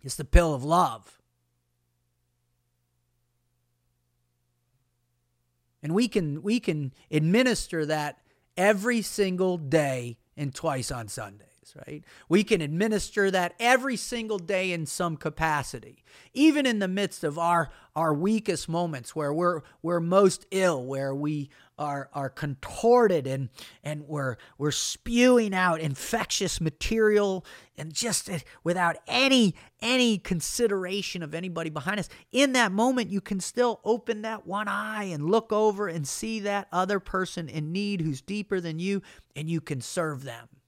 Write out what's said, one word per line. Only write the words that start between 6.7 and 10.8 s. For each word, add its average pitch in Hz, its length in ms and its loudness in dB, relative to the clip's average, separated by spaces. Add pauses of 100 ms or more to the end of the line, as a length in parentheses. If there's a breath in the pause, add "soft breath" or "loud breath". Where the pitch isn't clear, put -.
administer 170 720 2
that 147 360 -4 (340)
every 214 460 2
single 185 560 0
day 135 600 0 (200)
and 143 180 -6
twice 139 360 -4